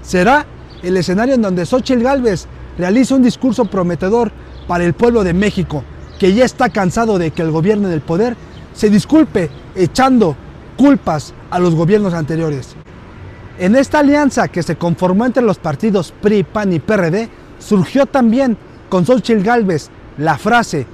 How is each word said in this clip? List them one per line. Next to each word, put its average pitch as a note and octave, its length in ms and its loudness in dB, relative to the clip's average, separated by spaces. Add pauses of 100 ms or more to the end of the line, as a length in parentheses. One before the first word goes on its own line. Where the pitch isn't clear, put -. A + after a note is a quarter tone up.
Será A3 460 2 (340)
el F#3 160 -2
escenario G#3 380 0
en A#3 80 2
donde F3+ 240 -2
Xóchitl B3+ 340 0
Gálvez B3 460 0 (280)
realice G#3 380 2
un C4+ 80 4
discurso B3 440 0
prometedor F#3 680 -2 (360)
para F3 160 -2
el F3 100 0
pueblo A#3 300 2
de F3 120 0
México, F3+ 480 -2 (340)
que F#3+ 160 2
ya B3 100 4
está B3 260 0
cansado G#3 500 0
de E3 100 -2
que E3+ 140 -6
el D#3+ 80 -2
gobierno G3 360 0
en F3 60 -2
el D3+ 80 -2
poder G#3 340 -2 (380)
se G#3+ 160 0
disculpe G#3 640 2 (240)
echando G#3 600 2 (400)
culpas A3+ 580 0 (180)
a F3+ 80 -2
los F3+ 140 2
gobiernos F3 400 2
anteriores. D#3 640 -6 (840)
En F#3+ 180 2
esta C#4 220 2
alianza C#4 500 2
que F3 120 -4
se D#3 140 -4
conformó F3+ 500 0
entre B3 160 0
los G#3+ 160 0
partidos F3+ 640 -2
pri, G#3 220 2
pan G3+ 300 -2
y D#3+ 60 0
P - 140 -4
R F3 180 0
D, A3 180 -4 (300)
surgió G#3+ 460 0
también B3 520 2 (320)
con F3+ 160 2
Xóchitl A#3 360 2
Gálvez G3 480 0 (280)
la D3+ 200 0
frase G#3 560 0